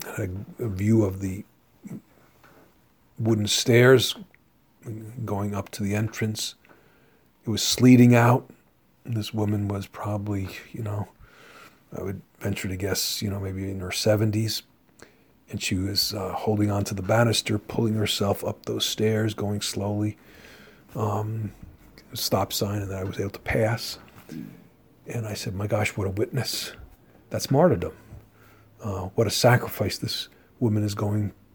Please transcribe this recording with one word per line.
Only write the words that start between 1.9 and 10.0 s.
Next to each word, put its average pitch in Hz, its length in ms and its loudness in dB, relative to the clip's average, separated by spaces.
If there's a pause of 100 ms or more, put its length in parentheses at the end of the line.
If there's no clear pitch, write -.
wooden 110 300 2
stairs 123 680 6 (1080)
going 101 320 -4
up 98 140 -6
to - 140 -6
the 101 120 0
entrance. 107 600 -2 (920)
It - 40 -4
was 104 140 0
sleeting 123 500 10
out. 120 360 4 (560)
This 110 280 -4
woman 104 340 0
was 101 200 -6
probably, 101 640 -6 (220)